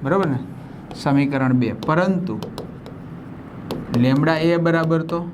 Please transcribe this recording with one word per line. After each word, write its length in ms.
બરાબર 240
ને? 100
સમીકરણ 580
બે. 200
પરંતુ 640
લેમ્બડા 380
એ 220
બરાબર 440
તો 320